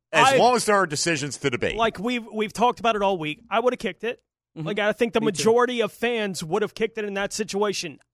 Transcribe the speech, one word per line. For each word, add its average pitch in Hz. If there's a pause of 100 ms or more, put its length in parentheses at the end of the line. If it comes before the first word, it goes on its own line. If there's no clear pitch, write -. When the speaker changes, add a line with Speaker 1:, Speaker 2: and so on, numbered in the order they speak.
(140)
Speaker 1:
Yeah. 156
Speaker 2:
as 269
Speaker 1:
I 262
Speaker 2:
long 240
as 220
there 208
are 185
decisions 147
to 139
debate. 113
Speaker 1:
Like, 226
we've, 233
we've 214
talked 233
about 226
it 202
all 196
week. 151
I 202
would 247
have -
kicked 190
it. - (360)
Speaker 3:
Mm-hmm. 160
Speaker 1:
Like, 208
I 208
think 233
the 226
Speaker 3:
Me 220
too. -
Speaker 1:
majority 226
of 208
fans 214
would 175
have 208
kicked 220
it 208
in 202
that 196
situation. 196 (140)